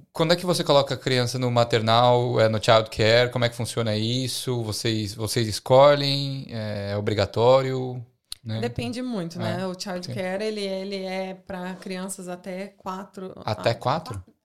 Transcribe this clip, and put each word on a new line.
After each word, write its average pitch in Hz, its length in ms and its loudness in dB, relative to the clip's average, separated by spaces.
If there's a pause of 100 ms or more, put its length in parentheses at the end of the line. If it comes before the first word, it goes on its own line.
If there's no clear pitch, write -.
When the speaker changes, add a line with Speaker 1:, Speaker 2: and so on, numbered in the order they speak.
(120)
Speaker 1:
quando 165 220 2
é - 20 4
que 175 100 -6
você 151 180 0
coloca 139 320 4
a - 20 -8
criança 123 400 0
no 127 140 0
maternal, 120 880 4
é, 110 100 6
no 110 140 0
child 113 260 6
care? 117 420 4
Como 120 140 -2
é 117 40 2
que 120 60 -16
funciona 113 400 -2
isso? 120 680 -4
Vocês, 110 500 -2
vocês 113 340 -2
escolhem? 139 1000 4
É 104 480 -6
obrigatório? 127 1040 2 (400)
Né? 110 160 -6
Speaker 2:
Depende 233 440 -6
muito, 190 340 -6
né? 175 240 -4
Speaker 1:
É, 190 60 -4
Speaker 2:
O 180 120 -8
child 180 280 -8
Speaker 1:
sim. - 60 -10
Speaker 2:
care, 190 300 -4
ele, 214 180 -4
ele 190 420 -6
é 190 320 -6
pra 185 400 -10
crianças 185 520 -10
até 180 420 -10
quatro, 190 640 -12 (120)
Speaker 1:
Até 110 260 -2
Speaker 2:
ah, 113 40 -2
Speaker 1:
quatro? 127 480 -4 (220)